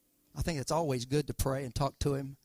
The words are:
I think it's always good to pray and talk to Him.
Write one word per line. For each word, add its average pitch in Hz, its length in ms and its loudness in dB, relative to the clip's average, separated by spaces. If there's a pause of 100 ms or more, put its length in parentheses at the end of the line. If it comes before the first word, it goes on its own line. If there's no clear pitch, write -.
(380)
I 143 60 -2
think 165 160 0
it's 127 120 -2
always 143 340 2
good 143 220 2
to 123 60 -6
pray 135 320 -2
and 120 80 -8
talk 139 260 0
to 143 140 2
Him. 139 320 -4